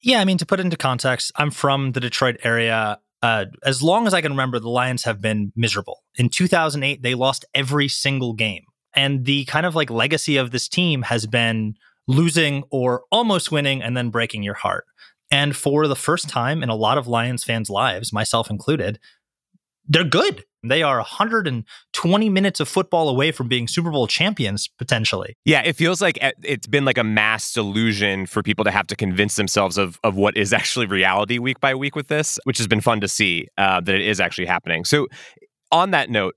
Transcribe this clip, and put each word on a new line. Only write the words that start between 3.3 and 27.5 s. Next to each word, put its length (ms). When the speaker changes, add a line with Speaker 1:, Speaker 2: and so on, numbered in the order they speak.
Speaker 1:
as 180
long 240
as 60
I 80
can 100
remember, 280
the 100
Lions 340
have 160
been 380
miserable. 480
In 140
two 180
thousand 360
eight, 200
they 120
lost 280
every 360
single 420
game. 320
And 300
the 180
kind 220
of, 100
like, 140
legacy 480
of 140
this 180
team 320
has 240
been 500
losing 640
or 400
almost 400
winning 320
and 140
then 120
breaking 320
your 120
heart. 320
And 240
for 360
the 80
first 320
time 340
in 60
a 60
lot 220
of 120
Lions 340
fans' 260
lives, 440
myself 360
included, 500
they're 200
good. 400
They 160
are 160
a 60
hundred 420
and 200
twenty 380
minutes 320
of 80
football 400
away 240
from 160
being 180
Super 240
Bowl 160
champions, 680
potentially. 680
Speaker 2:
Yeah, 180
it 140
feels 260
like 220
it, 180
it's 260
been, 180
like, 120
a 60
mass 480